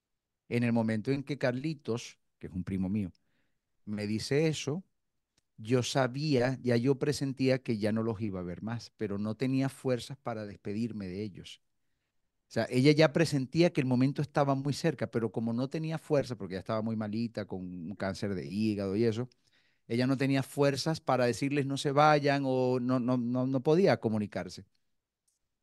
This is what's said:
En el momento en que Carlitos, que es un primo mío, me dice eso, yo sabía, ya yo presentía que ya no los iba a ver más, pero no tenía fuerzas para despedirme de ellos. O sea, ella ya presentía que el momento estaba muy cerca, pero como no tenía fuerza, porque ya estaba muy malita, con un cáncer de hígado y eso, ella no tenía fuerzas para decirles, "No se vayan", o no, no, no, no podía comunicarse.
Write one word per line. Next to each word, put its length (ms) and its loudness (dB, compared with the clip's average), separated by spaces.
En 140 0
el 100 2
momento 380 0
en 120 -2
que 140 -6
Carlitos, 840 -4
que 80 -14
es 60 -12
un 100 -4
primo 260 -4
mío, 220 -2
me 220 -6
dice 400 0
eso, 380 -4
yo 260 0
sabía, 800 0
ya 140 2
yo 220 2
presentía 640 0
que 140 -2
ya 160 0
no 100 0
los 180 -2
iba 200 -4
a 20 -6
ver 200 -8
más, 340 -8
pero 220 -4
no 160 -4
tenía 340 0
fuerzas 480 -4
para 280 -8
despedirme 600 -6
de 160 -6
ellos. 380 -14
O 60 -20
sea, 140 0
ella 240 6
ya 200 6
presentía 600 2
que 80 0
el 60 -2
momento 340 2
estaba 340 0
muy 180 -4
cerca, 380 -2
pero 200 -2
como 220 -4
no 160 -2
tenía 300 -6
fuerza, 380 0
porque 180 -8
ya 40 -4
estaba 240 -2
muy 120 -2
malita, 520 -4
con 140 -8
un 340 -10
cáncer 400 -4
de 120 -6
hígado 480 -2
y 100 2
eso, 240 0
ella 200 0
no 100 2
tenía 260 2
fuerzas 580 0
para 260 2
decirles, 400 0
"No 100 -2
se 140 -2
vayan", 540 6
o 360 2
no, 180 2
no, 180 2
no, 300 0
no 160 0
podía 360 6
comunicarse. 640 -4